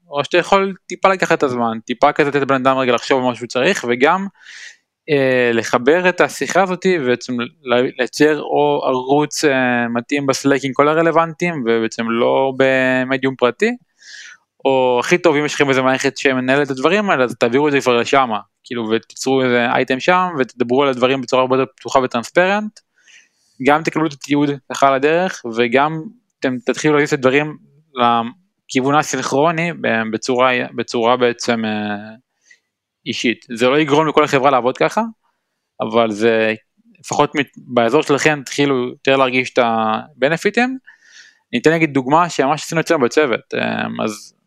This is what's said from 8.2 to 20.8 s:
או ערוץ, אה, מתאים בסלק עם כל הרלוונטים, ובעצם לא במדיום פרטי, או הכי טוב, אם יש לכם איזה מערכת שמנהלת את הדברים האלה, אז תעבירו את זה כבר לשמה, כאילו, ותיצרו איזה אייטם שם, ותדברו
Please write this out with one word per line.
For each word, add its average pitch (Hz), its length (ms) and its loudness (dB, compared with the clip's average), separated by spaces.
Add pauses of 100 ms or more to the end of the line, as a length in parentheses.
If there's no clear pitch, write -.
או 147 440 0
ערוץ, 143 600 0
אה, 123 440 0
מתאים 127 380 -4
בסלק 135 380 0
עם 135 80 -4
כל 143 160 2
הרלוונטים, 165 760 0
ובעצם 113 440 -2
לא 135 460 0
במדיום 131 800 0
פרטי, 123 340 0 (920)
או 127 360 2
הכי 175 180 0
טוב, 160 180 2
אם 147 80 0
יש 147 100 -4
לכם 143 140 0
איזה 131 140 2
מערכת 131 340 0
שמנהלת 131 500 0
את 135 40 -4
הדברים 170 400 0
האלה, 135 140 2
אז 117 160 -4
תעבירו 131 280 2
את 143 40 0
זה 139 80 2
כבר 123 160 2
לשמה, 117 420 0 (260)
כאילו, 117 260 -6
ותיצרו 131 520 -2
איזה 123 240 2
אייטם 131 340 -2
שם, 180 280 2 (100)
ותדברו 127 440 -2